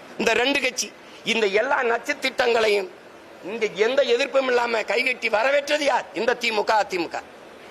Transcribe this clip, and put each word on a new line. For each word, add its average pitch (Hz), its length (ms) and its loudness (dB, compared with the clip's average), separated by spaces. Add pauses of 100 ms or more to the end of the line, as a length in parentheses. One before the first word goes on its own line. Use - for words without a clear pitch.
(180)
இந்த 226 160 2
ரெண்டு 262 280 2
கட்சி 247 300 -4 (320)
இந்த 226 220 2
எல்லா 247 380 2
நச்சு 247 360 -2
திட்டங்களையும் 226 680 2 (540)
இங்க 214 220 -4
எந்த 220 380 2
எதிர்ப்பும் 269 440 2
இல்லாம 240 360 0
கைகட்டி 233 460 -2
வரவேற்றது 277 500 2
யார்? 254 340 0
இந்த 233 260 0
திமுக, 220 320 0
அதிமுக. 185 500 0 (500)